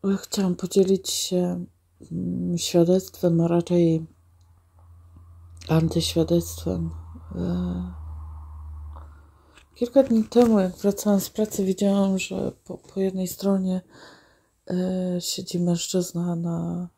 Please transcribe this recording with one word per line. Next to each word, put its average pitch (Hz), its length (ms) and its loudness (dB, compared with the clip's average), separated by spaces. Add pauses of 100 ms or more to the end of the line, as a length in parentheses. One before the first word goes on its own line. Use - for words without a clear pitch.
(160)
chciałam 190 380 -2
podzielić 190 560 0
się, 180 540 -2 (480)
mm, 175 460 -4
świadectwem, 175 800 2
a 165 80 4
raczej 170 580 2 (1600)
antyświadectwem. 165 1200 0 (440)
E, 180 580 -4 (1800)
kilka 240 280 4
dni 226 220 4
temu, 226 360 6
jak 185 160 0
wracałam 202 440 2
z - 100 -8
pracy, 214 340 -2
widziałam, 196 540 2
że - 340 -4 (120)
po, - 140 -14
po - 220 -8
jednej 190 280 0
stronie, 190 520 0 (880)
e, 185 500 -2
siedzi 180 400 -4
mężczyzna 175 760 0
na 170 600 -4